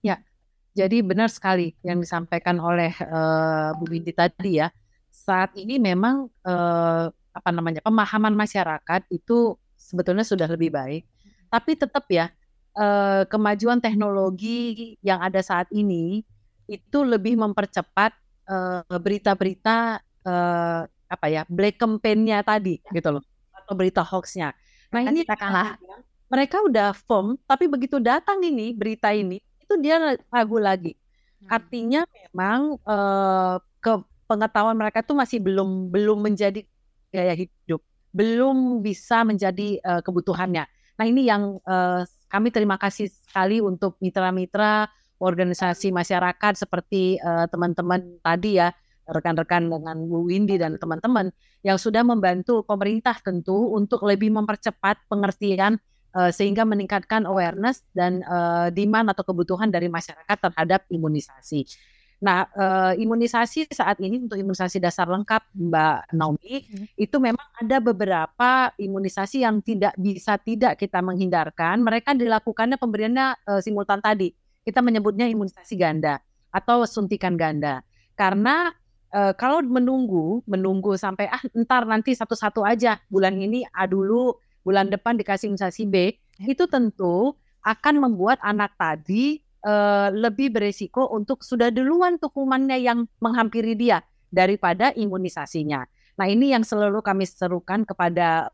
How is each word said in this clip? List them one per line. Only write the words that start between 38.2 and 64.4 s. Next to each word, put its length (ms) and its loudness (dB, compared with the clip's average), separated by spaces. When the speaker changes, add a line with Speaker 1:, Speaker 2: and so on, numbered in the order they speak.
Speaker 1:
bisa 400 0
menjadi, 560 0
eh, 240 -2
kebutuhannya. 640 -2
Nah, 80 0
ini 240 4
yang, 320 0
eh, 400 0
kami 240 0
terima 240 2
kasih 320 -4
sekali 560 -2
untuk 400 -2
mitra-mitra 880 0
organisasi 720 0
masyarakat 640 0
seperti, 600 -2
eh, 320 0
teman-teman 720 -2
tadi 400 2
ya, 120 2
rekan-rekan 640 0
dengan 400 -6
Bu 160 -2
Windy 320 2
dan 180 -2
teman-teman 540 -2
yang 160 2
sudah 240 2
membantu 640 2
pemerintah 560 0
tentu 500 0
untuk 300 0
lebih 320 2
mempercepat 720 -2
pengertian, 720 0
eh, 240 2
sehingga 320 2
meningkatkan 580 -2
awareness 720 -2
dan, 260 0
eh, 540 0
demand 400 2
atau 80 -6
kebutuhan 480 0
dari 160 0
masyarakat 560 -4
terhadap 480 0
imunisasi. 760 -4
Nah, 320 0
eh, 440 2
imunisasi 640 0
saat 320 -2
ini 240 -4
untuk 160 -6